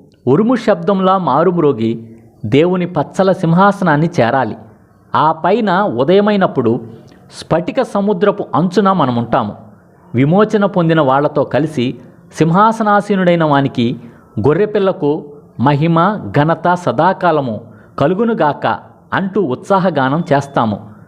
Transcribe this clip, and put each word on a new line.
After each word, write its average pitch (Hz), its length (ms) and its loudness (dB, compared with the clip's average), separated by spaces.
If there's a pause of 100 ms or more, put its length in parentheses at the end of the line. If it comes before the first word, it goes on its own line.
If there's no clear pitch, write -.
(280)
ఉరుము 214 280 2
శబ్దంలా 190 600 0
మారుమ్రోగి 143 1000 0 (280)
దేవుని 170 400 2
పచ్చల 180 460 -2
సింహాసనాన్ని 175 800 2 (100)
చేరాలి. 120 360 0 (600)
ఆ 151 160 2
పైన 185 500 0
ఉదయమైనప్పుడు 175 1000 0 (580)
స్ఫటిక - 420 -2
సముద్రపు 202 640 -2 (100)
అంచున 190 360 2
మనముంటాము. 120 640 -2 (600)
విమోచన 202 500 2
పొందిన 165 360 2
వాళ్లతో 147 420 2
కలిసి 131 540 -2 (360)
సింహాసనాసీనుడైన 202 1080 2
వానికి, 131 560 0 (400)
గొర్రెపిల్లకు 170 960 0 (260)
మహిమ, 165 600 2 (180)
ఘనత 160 360 0
సదాకాలము 151 880 0 (380)
కలుగునుగాక 160 800 -2 (340)
అంటూ 190 280 -2
ఉత్సాహగానం 151 840 0 (100)
చేస్తాము. 127 560 -2 (180)